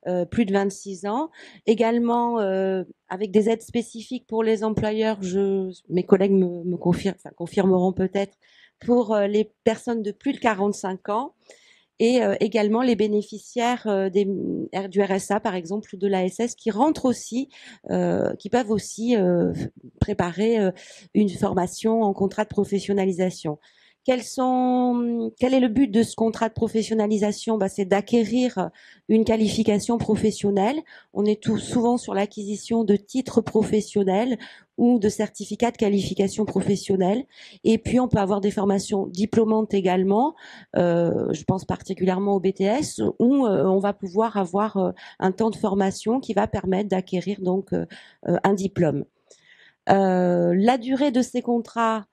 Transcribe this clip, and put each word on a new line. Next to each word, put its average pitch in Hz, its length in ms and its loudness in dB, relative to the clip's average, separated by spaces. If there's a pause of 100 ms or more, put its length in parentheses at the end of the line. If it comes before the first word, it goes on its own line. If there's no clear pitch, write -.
euh, 180 180 -2
plus 214 220 0
de 196 80 -2
vingt-six 196 540 -4
ans. 262 240 -4 (340)
Également, 233 720 2
euh, 190 440 0 (240)
avec 185 240 -6
des 208 180 4
aides 226 140 -2
spécifiques 233 640 -8
pour 220 160 -2
les 220 200 0
employeurs, 214 600 -2
je, 190 480 0 (180)
mes 180 140 0
collègues 196 300 6
me, 175 300 2
me 175 140 -4
confir-, 180 380 -2
enfin, - 200 -20
confirmeront 185 560 0
peut-être, 190 460 -4 (480)
pour, 226 300 2
euh, 202 100 2
les 208 260 0 (120)
personnes 226 400 -2
de 202 80 -4
plus 269 220 -4
de - 40 -6
quarante-cinq 202 720 -2
ans 240 240 -4 (640)
et, 240 240 4
euh, 202 180 2
également 208 440 2
les 240 120 2
bénéficiaires, 214 920 -2
euh, 190 240 0
des, 196 140 2
du 190 760 -4
R 196 80 2
S 196 220 -2
A, 202 80 0
par 202 160 -4
exemple, 185 400 -8
ou - 20 -14
de 180 80 -4
l'A 190 200 0
S 185 140 -6
S, 233 140 -2
qui - 160 -6
rentrent 254 360 0
aussi, 247 440 -2 (400)
euh, 87 460 0
qui - 160 -12
peuvent 240 180 0
aussi, 220 460 0
euh, 180 380 2
f-, 151 160 -6 (300)
préparer, 202 600 0
euh, 190 120 2 (440)
une 208 140 4
formation 185 760 0
en 202 100 2
contrat 196 300 -2
de 214 60 -6
professionnalisation. 190 1080 -2 (480)
Quels 254 180 0
sont, 247 1160 0
quel 254 140 2
est 262 80 6
le 247 80 4
but 247 180 2
de 214 160 2
ce - 140 -4
contrat 226 320 0
de 220 40 -16
professionnalisation ? 214 1040 0
Bah, 190 120 0
c'est 202 160 -4
d'acquérir 208 840 0 (380)
une 220 160 4
qualification 220 720 2
professionnelle. 208 840 0 (320)
On 202 100 -2
est 214 180 0
tout, 220 160 -2
souvent 240 380 0
sur 240 180 -6
l'acquisition 208 680 -2
de 202 140 4
titres 254 420 -2
professionnels 214 960 0 (380)
ou 240 240 4
de 202 80 2
certificats 208 640 -2
de 233 60 -14
qualification 196 640 0
professionnelle. 196 800 0 (400)
Et 226 140 4
puis, 226 240 0
on 247 80 0
peut - 80 0
avoir 202 240 0
des 202 100 0
formations 196 560 -2
diplômantes 220 640 0
également. 196 640 2 (400)
Euh, 170 560 2
je - 140 -6
pense 185 180 -2
particulièrement 185 680 -2
au 196 80 0
B 185 100 0
T 196 140 -2
S, 240 360 -2 (180)
où, 262 260 4
euh, 190 180 2
on 190 160 4
va 202 140 -2
pouvoir 202 420 -2
avoir, 202 400 -2
euh, 185 160 0 (280)
un 190 120 0
temps 220 180 0
de 214 60 -6
formation 196 640 0
qui 240 140 -8
va 208 120 2
permettre 196 440 -2
d'acquérir 190 500 -2
donc, 185 320 -2
euh, 82 140 -2 (420)
euh, 175 160 2
un 202 100 2
diplôme. 175 520 0 (840)
Euh, 180 720 4
la 233 200 4
durée 262 340 0
de 247 100 2
ces 247 200 -2
contrats 226 720 -2